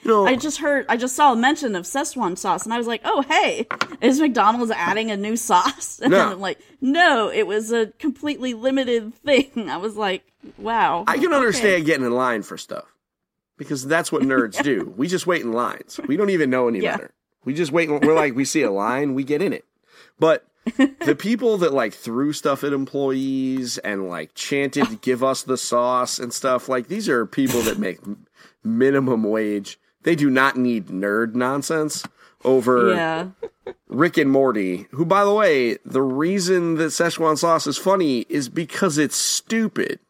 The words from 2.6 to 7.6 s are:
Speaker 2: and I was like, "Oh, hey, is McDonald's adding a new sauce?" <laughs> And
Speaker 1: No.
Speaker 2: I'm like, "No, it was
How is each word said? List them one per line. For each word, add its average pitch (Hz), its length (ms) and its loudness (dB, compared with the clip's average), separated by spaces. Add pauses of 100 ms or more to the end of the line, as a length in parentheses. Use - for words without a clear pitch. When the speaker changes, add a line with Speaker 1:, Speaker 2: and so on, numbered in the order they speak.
Speaker 2:
and 220 100 -6
I 240 40 -2
was 233 100 -4
like, 233 160 -4
"Oh, 294 180 0
hey, 311 440 0 (360)
is 269 180 4
McDonald's 226 520 2
adding 202 380 -2
a 202 60 -2
new 214 200 -2
sauce?" - 640 0
<laughs> - 20 -8
And - 80 2
Speaker 1:
No. 185 220 4
Speaker 2:
I'm 180 80 -12
like, 185 180 -6 (220)
"No, 269 500 2
it 208 160 0
was 214 260 -4